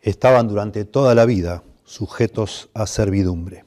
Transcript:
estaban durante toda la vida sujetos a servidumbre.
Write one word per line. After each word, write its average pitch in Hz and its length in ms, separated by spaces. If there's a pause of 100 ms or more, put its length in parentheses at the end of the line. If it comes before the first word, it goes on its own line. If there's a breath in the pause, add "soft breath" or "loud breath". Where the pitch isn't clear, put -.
estaban 120 460
durante 101 360
toda 131 300
la 117 100
vida 87 380 (220)
sujetos - 880
a 110 120
servidumbre. 95 800